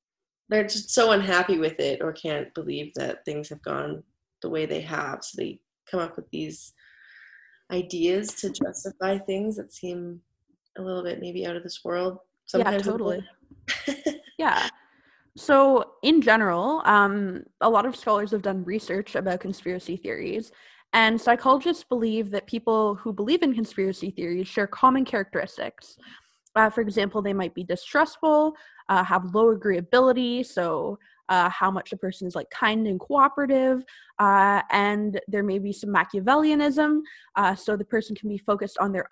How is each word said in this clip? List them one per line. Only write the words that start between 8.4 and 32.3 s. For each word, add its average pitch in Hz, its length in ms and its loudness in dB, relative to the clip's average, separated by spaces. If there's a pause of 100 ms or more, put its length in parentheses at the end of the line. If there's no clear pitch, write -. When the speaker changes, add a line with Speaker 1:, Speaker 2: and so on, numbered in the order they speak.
Speaker 1:
justify 190 720 -4
things 196 380 -6
that - 180 -14
seem 175 480 -10 (560)
a 190 40 -10
little 185 200 -6
bit 175 180 -8
maybe 180 240 -8
out 175 100 -6
of 175 80 -10
this 175 220 -14
world. 180 300 -4 (400)
Speaker 2:
Yeah, 190 100 2
Speaker 1:
Sometimes 202 200 0
Speaker 2:
totally. 202 440 -4 (580)
Speaker 1:
<laughs> 294 520 -6
Speaker 2:
Yeah. - 320 0 (640)
So 277 680 4
in 294 200 6
general, 220 640 2
um, 202 580 4 (160)
a 220 80 4
lot 220 160 4
of 247 100 -4
scholars 208 360 0
have 208 100 0
done 190 240 -4
research 196 520 -6
about 185 240 -2
conspiracy 185 580 -8
theories, 196 520 -8 (440)
and 220 260 4
psychologists 262 640 2
believe 220 460 -2
that 202 160 -6
people 220 480 0
who 208 180 -8
believe 226 300 -2
in 277 120 2
conspiracy 190 560 -4
theories 175 380 -4
share 202 180 -2
common 254 380 2
characteristics. - 920 -6 (580)
Uh, 220 120 6
for 214 120 -4
example, 208 420 -2
they 202 100 -2
might 185 220 -4
be 180 80 -8
distrustful, 302 920 0 (320)
uh, 190 160 4
have 185 320 0
low 226 140 6
agreeability, 240 920 2
so, 175 560 -4 (300)
uh, 180 200 2
how 185 220 0
much 190 220 -6
a 202 40 -6
person 190 300 -8
is, 175 80 -8